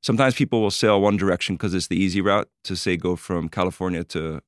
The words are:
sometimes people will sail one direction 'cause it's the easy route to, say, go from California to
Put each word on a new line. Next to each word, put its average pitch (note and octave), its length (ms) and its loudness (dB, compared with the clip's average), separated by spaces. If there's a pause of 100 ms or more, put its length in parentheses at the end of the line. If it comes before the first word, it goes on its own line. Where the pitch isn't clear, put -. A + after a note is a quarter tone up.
sometimes C3 320 2
people B2 280 0
will G2+ 80 2
sail G#2 300 4
one G2+ 160 4
direction F#2 420 -2
'cause F#2 160 -4
it's F2+ 140 -2
the F2 80 -2
easy F#2+ 240 0
route G2+ 280 2 (160)
to, F#2+ 120 -8
say, F2+ 200 0
go F2+ 200 -2
from E2 320 -4
California F2+ 560 -4
to D#2 440 -8